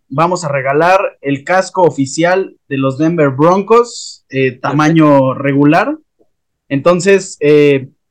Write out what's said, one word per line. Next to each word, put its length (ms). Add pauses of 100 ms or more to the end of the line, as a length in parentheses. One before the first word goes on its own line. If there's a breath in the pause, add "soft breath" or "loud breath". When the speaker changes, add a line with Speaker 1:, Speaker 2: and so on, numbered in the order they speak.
Speaker 1:
Vamos 360
a 40
regalar 520 (220)
el 200
casco 400
oficial 760 (120)
de 80
los 220
Denver 320
Broncos, 960
eh, 220
Speaker 2:
Perfecto. 180
Speaker 1:
tamaño 640
regular. 640 (720)
Entonces, 720
eh, 480 (220)